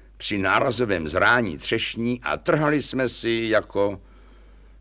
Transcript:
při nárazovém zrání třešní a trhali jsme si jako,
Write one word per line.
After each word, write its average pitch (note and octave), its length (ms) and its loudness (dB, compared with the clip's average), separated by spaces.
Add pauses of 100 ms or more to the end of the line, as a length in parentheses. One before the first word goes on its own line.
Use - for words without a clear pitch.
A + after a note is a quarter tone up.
(160)
při - 220 -4
nárazovém G#2 720 0
zrání F#2+ 500 2
třešní A#2 640 -4
a D2 140 -2
trhali D3+ 460 0
jsme B2+ 260 -2
si A2+ 420 -2
jako, G2+ 500 0 (800)